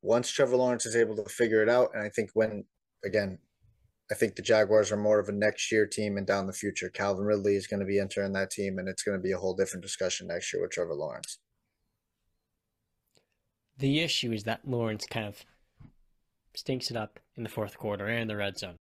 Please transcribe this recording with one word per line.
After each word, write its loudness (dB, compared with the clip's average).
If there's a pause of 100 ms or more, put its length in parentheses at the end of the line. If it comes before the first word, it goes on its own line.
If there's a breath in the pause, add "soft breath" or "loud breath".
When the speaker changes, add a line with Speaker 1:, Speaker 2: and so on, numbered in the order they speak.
Speaker 1:
Once 2
Trevor 4
Lawrence 2
is -2
able 4
to -4
figure 4
it 6
out, 6
and -4
I -4
think -4
when, 0 (400)
again, 0 (720)
I -2
think 0
the -12
Jaguars 6
are 0
more 4
of -2
a -4
next 0
year 4
team -2
and -4
down 2
the -8
future. -6
Calvin 0
Ridley 4
is -2
gonna -2
be 2
entering -2
that 0
team, -4
and -4
it's -6
gonna -2
be -2
a 0
whole -2
different -2
discussion -4
next -6
year -2
with -4
Trevor -4
Lawrence. -8 (2500)
Speaker 2:
The 2
issue -2
is -4
that -4
Lawrence -2
kind -4
of -14 (1120)
stinks -4
it -6
up -8 (160)
in -8
the -8
fourth -6
quarter -4
and -2
the -4
red -4
zone. -10 (120)